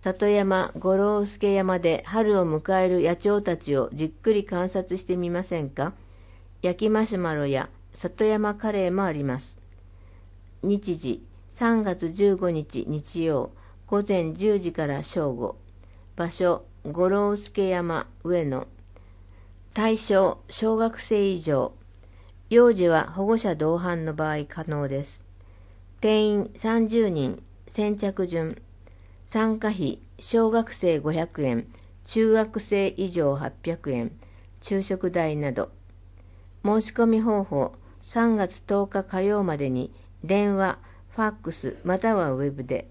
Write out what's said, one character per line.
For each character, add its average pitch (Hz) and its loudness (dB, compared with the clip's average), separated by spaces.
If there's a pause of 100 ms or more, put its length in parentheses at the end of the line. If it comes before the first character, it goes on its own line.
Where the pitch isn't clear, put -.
里 190 -2
山 196 2
五 190 2
郎 202 2
助 202 -2
山 190 2
で 165 0
春 208 2
を - 4
迎 165 0
え 185 4
る 180 2
野 170 2
鳥 208 0
た 185 -2
ち 143 -2
を 127 0
じ 151 -4
っ 160 -4
く - 0
り 202 2
観 185 -4
察 185 -4
し 185 -10
て 180 -2
み 175 -4
ま 175 -4
せ 170 -6
ん 139 -6
か？ 151 -4 (680)
焼 180 -2
き 214 0
マ 214 2
シ 220 -6
ュ 185 -2
マ 165 -2
ロ 147 0
や 135 -2 (240)
里 - -4
山 214 2
カ 214 -4
レ 190 2
ー - 0
も 190 0
あ 175 0
り 147 -4
ま 135 -2
す。 - -18 (1040)
日 196 -2
時、 131 -6 (240)
三 233 0
月 180 -4
十 196 2
五 185 -2
日 156 -4
日 151 -6
曜、 147 0 (360)
午 202 0
前 170 0
十 202 2
時 175 -4
か 156 -2
ら 143 -2
正 151 -2
午。 117 -6 (600)
場 170 -4
所、 - 0 (180)
五 165 0
郎 202 2
助 202 -2
山 175 -2 (160)
上 170 0
野。 135 -4 (1080)
対 220 2
象、 190 2 (100)
小 220 -2
学 226 0
生 208 2
以 180 -2
上。 151 0 (760)
幼 240 8
児 180 4
は 156 4
保 190 -2
護 226 2
者 202 0
同 156 2
伴 170 -2
の 156 -4
場 156 -2
合 151 -4
可 156 -10
能 147 -2
で 139 -4
す。 - -20 (760)
定 214 4
員 208 0
三 226 2
十 220 2
人、 139 -2 (240)
先 208 -2
着 196 -2
順。 165 -4 (680)
参 220 0
加 214 -2
費、 185 -4 (200)
小 226 2
学 226 0
生 165 0
五 151 -2
百 165 -4
円、 120 0 (380)
中 220 2
学 220 2
生 196 0 (100)
以 185 -2
上 151 2
八 139 -6 (100)
百 165 -6
円、 120 -2 (500)
昼 196 -2
食 185 -2
代 160 0
な 143 -2
ど。 - -4 (920)
申 214 2
し 214 -6
込 233 2
み 220 4
方 214 2
法、 139 -2 (300)
三 233 2
月 190 -2
十 202 2
日 196 -2
火 190 -4
曜 202 2
ま 170 0
で 139 -2
に 127 -2 (300)
電 196 2
話、 190 0 (300)
フ - -4
ァ 214 2
ッ - -6
ク 175 -10
ス - -8
ま 185 0
た 226 2
は 160 2
ウ 131 -2
ェ 143 0
ブ 143 -10
で。 135 -4